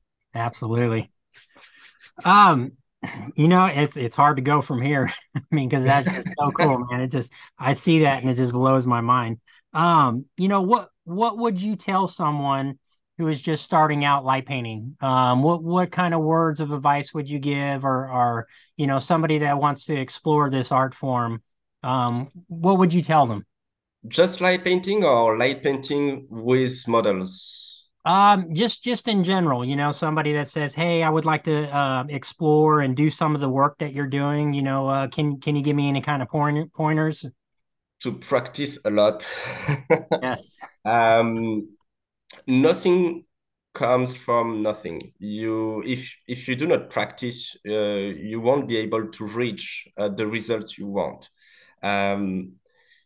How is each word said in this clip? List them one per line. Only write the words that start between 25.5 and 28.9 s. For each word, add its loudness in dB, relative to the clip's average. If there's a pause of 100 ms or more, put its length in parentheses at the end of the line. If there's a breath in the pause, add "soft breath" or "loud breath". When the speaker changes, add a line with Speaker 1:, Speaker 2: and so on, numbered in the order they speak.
Speaker 3:
painting -2
with 0
models? -2 (160)
Speaker 1:
Um, 4
just, -2
just -4